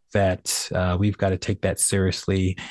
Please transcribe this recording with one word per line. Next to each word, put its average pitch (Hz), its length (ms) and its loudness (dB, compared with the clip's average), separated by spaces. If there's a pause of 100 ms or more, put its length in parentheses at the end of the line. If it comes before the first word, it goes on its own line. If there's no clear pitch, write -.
(120)
that, - 600 0
uh, 92 260 0
we've 101 200 0
gotta 92 180 0
take - 260 -4
that 95 180 -2
seriously, 95 760 0 (140)